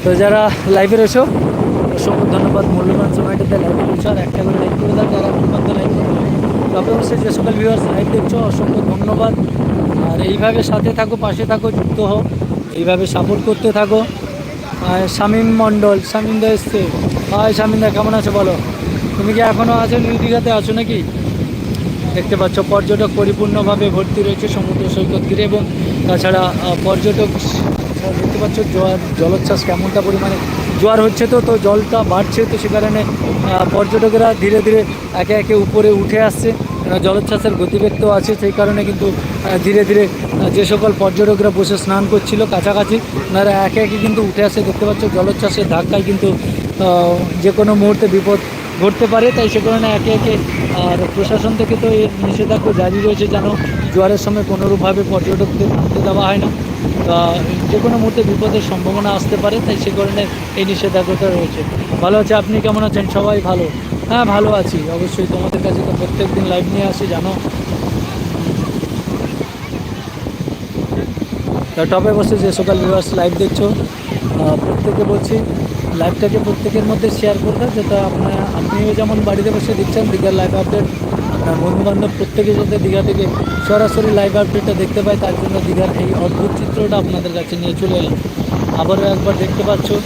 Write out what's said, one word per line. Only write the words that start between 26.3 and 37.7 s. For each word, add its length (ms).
আহ, 420
পর্যটক, 460
আহ, 880
দেখতে 240
পাচ্ছ 160
জোয়ার, 240
জলোচ্ছ্বাস 440
কেমনটা 380
পরিমাণে 340
জোয়ার 200
হচ্ছে, 260
তো, 200
তো 160
জলটা 400
বাড়ছে, 480
তো 60
সে 100
কারণে, 360
আহ, 680
পর্যটকেরা 680
ধীরে 200
ধীরে 220
একে 200
একে 220
উপরে 360
উঠে 300
আসছে। 300
কেন 160
জলোচ্ছ্বাসের 560
গতিবেগ 460